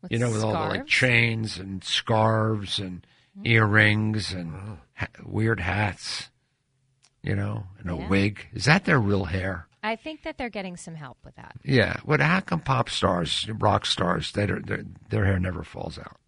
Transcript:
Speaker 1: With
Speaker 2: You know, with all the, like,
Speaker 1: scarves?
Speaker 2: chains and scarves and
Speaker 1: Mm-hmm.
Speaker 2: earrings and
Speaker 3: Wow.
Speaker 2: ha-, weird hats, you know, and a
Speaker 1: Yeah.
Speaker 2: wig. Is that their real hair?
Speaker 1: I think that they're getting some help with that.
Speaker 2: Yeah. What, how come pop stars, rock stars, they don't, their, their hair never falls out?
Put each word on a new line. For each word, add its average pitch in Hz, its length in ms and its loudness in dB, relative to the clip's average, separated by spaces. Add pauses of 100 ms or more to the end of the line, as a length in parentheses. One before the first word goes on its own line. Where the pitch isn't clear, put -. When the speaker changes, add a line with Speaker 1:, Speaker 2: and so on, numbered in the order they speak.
Speaker 1:
With - 100 -6
Speaker 2:
You 113 60 0
know, 120 120 2
with 107 140 0
all 107 80 2
the, 101 60 0
like, 156 160 -2
Speaker 1:
scarves? 277 160 -4
Speaker 2:
chains 117 680 2
and 95 260 -8
scarves 110 920 2
and 92 280 -8 (300)
Speaker 1:
Mm-hmm. 196 100 -8
Speaker 2:
earrings 107 840 4
and 87 200 -8
Speaker 3:
Wow. 98 260 -12 (160)
Speaker 2:
ha-, - 120 -6 (180)
weird 107 360 0
hats, 92 720 -4 (920)
you 98 140 -2
know, 101 300 -4 (120)
and 90 100 -8
a 85 60 -4
Speaker 1:
Yeah. 85 140 -6
Speaker 2:
wig. 98 440 0
Is - 120 -8
that 170 200 6
their 160 140 4
real 101 280 2
hair? 92 420 -4 (120)
Speaker 1:
I 220 140 -4
think 311 300 -12
that 311 140 -10
they're 254 100 -6
getting 190 280 -8
some 170 200 -14
help 139 280 -16
with 135 120 -20
that. - 260 -18
Speaker 2:
Yeah. 127 420 2
What, 151 160 2
how 165 200 4
come 175 200 -4
pop 127 300 0
stars, 90 580 0
rock 104 380 2
stars, - 460 0
they 101 140 2
don't, 95 200 -2
their, 104 160 -4 (280)
their 104 140 0
hair 95 140 4
never 90 240 -4
falls - 380 -10
out? - 160 -16 (120)